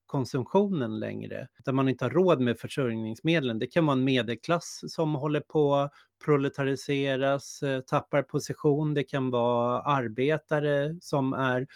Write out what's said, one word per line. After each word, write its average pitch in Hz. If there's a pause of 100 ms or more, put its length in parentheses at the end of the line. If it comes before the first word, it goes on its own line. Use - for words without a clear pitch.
konsumtionen 139
längre, 107 (180)
där 143
man 135
inte 127
har 120
råd 156
med 120
försörjningsmedlen. 117
Det 120
kan 170
vara 139
en 127
medelklass 131
som 156
håller 147
på 143
att 143 (340)
proletariseras, 139
eh, 135
tappar 143
position. 151
Det 143
kan 131
vara 120
arbetare 143
som 135
är 131